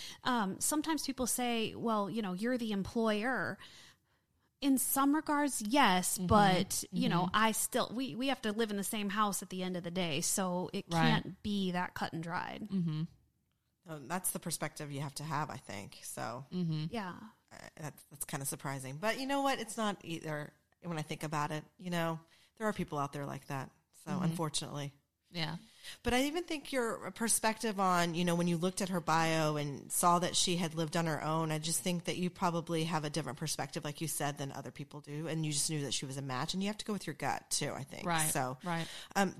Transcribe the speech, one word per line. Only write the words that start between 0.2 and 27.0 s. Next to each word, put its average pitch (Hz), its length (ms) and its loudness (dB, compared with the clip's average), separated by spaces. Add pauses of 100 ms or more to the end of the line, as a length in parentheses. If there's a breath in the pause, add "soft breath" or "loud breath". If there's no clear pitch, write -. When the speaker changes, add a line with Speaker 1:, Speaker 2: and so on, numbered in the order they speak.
Speaker 1:
um, 220 340 2
sometimes 302 460 0
people 254 220 -2
say, 233 500 0
"Well, 208 320 0
you 220 140 -2
know, 185 100 0
you're 233 260 0
the 226 140 -2
employer." 208 840 0 (1040 loud breath)
In 269 160 6
some 277 360 4
regards, 294 460 2
yes, 208 560 4
Speaker 2:
Mm-hmm, 185 120 -2
Speaker 1:
but, 190 640 6
you 240 200 2
know, 180 140 4
Speaker 2:
mm-hmm. 180 120 2
Speaker 1:
I 220 160 6
still, - 420 0
we, 254 220 -4
we 262 120 -2
have 262 140 0
to 214 100 0
live 220 180 2
in 202 80 -2
the 196 60 0
same 208 260 -2
house 208 320 2
at 190 80 -12
the 185 120 -4
end 185 140 -2
of 175 80 -4
the 170 60 -6
day, 170 320 0
so 180 500 0
it 196 180 -6
Speaker 2:
Right. 165 120 4
Speaker 1:
can't 160 400 2
be 196 300 0
that 180 200 -2
cut - 220 -6
and 165 80 -4
dried. 170 500 -6
Speaker 2:
Mm-hmm. 165 300 0 (840)
Speaker 3:
Oh, 156 100 -10 (100)
that's 180 220 -2
the 190 80 -2
perspective 156 520 -6
you 139 120 -4
have 160 140 -6
to 147 80 -8
have, 151 260 -2
I - 80 -10
think. 101 440 -12
So 127 520 -8
Speaker 2:
Mm-hmm. 160 360 -2
Speaker 1:
Yeah. 202 220 -6 (400)
Speaker 3:
uh, - 40 -16 (240)
that's, 151 300 -10
that's 147 140 -12
kinda 139 220 -6
surprising. 135 520 -6
But 214 220 -2
you 269 60 -4
know 277 160 2
what? 269 180 2
It's - 160 -8
not 214 260 0
either, 151 480 -6 (320)
when 170 160 -4
I 156 40 0
think 151 200 -6
about 151 300 0
it, 151 100 -4 (160)
you 180 120 -8
know, 165 280 0 (400 soft breath)
there 220 80 -2
are 208 60 2
people 170 260 -4
out 139 140 0
there 143 140 -6
like 139 220 -8
that. 135 220 -6 (360)
So - 60 -4
Speaker 2:
Mm-hmm. 180 120 0
Speaker 3:
unfortunately. 151 680 -2 (400)
Speaker 2:
Yeah. 165 240 -4 (460 loud breath)
Speaker 3:
But 240 120 2
I 254 80 6
even 311 220 0
think 302 280 -6
your 226 400 -2